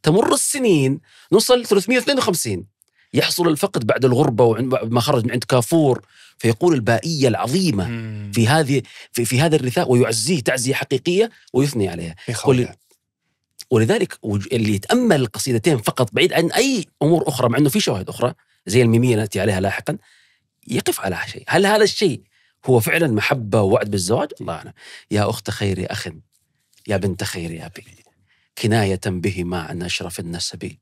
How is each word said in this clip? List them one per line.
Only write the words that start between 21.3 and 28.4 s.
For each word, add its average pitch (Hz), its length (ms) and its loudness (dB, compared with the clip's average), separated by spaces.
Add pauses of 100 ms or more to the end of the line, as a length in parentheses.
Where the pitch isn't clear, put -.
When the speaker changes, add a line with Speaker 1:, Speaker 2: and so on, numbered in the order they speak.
Speaker 1:
هل 185 180 2
هذا 214 160 4
الشيء 180 380 0 (460)
هو 123 140 6
فعلًا 160 260 0
محبة 110 560 0
ووعد 104 280 2
بالزواج؟ 98 380 -2 (120)
الله 85 140 -8
أعلم. 92 180 -16 (380)
يا 104 200 0
أخت 113 200 -8
خير 95 420 -4
أخ، 98 160 -8 (800)
يا 104 80 -2
بنت 92 280 -4
خير 82 420 -10
أبي، - 180 -20 (760)